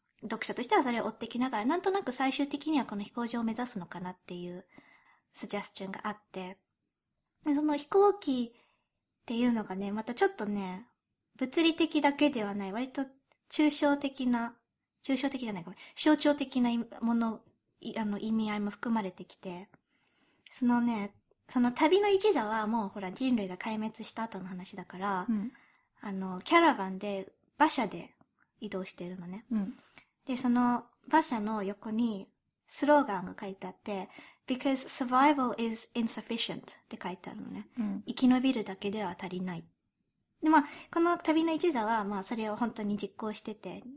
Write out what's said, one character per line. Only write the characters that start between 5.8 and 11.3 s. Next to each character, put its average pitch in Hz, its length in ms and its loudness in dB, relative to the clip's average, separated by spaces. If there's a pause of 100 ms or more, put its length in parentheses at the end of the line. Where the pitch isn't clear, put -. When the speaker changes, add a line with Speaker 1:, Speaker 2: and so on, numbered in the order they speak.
Speaker 1:
ョ 190 40 -8
ン 190 40 -10
が 196 120 -10
あ 214 60 -4
っ 202 80 -10 (140)
て、 185 260 -10 (880)
で、 294 80 4
そ 294 80 2
の 302 140 2
飛 294 120 -6
行 392 260 8
機 254 380 -2
っ - 720 -20
て 233 140 -4
い 247 80 4
う 240 60 4
の 220 120 0
が 190 100 -8
ね、 196 160 -4
ま 214 140 -4
た 247 100 -6
ち 392 100 2
ょ 392 40 4
っ 392 60 -2
と 226 100 -6
ね、 202 420 -4 (520)